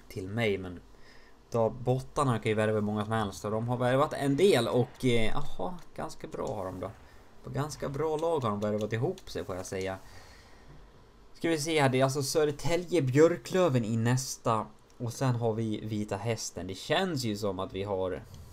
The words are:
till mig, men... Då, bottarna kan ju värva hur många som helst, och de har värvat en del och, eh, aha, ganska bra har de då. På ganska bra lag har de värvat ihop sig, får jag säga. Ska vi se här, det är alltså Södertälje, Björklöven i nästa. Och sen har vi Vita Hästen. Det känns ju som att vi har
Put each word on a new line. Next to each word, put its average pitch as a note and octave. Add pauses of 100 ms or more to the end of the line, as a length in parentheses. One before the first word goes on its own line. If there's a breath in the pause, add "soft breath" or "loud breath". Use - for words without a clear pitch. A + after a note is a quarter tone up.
till F#2+
mig, G#2
men... F2+ (720 loud breath)
Då, A2+
bottarna B2+
kan A2
ju G#2+
värva G#2+
hur G#2+
många G#2
som A2
helst, G#2+
och G2+
de A2+
har B2
värvat C3
en C#3
del D#3
och, A#2+
eh, A#2
aha, F2+ (180)
ganska -
bra -
har F#2+
de F#2
då. F#2+ (520 loud breath)
På C3+
ganska C#3+
bra D3+
lag E3
har A#2+
de G#2
värvat G#2+
ihop C#3
sig, E2+
får F#2
jag F#2
säga. F#2+ (1500 loud breath)
Ska E3+
vi D#3+
se D#3
här, C3+
det B2+
är C3
alltså C3+
Södertälje, E3
Björklöven D3+
i A2+
nästa. A#2 (320)
Och A#2
sen B2+
har A#2
vi A2
Vita G#2
Hästen. G#2+
Det F#2+
känns D#3+
ju G#2+
som G2
att F#2
vi F#2+
har F#2 (300)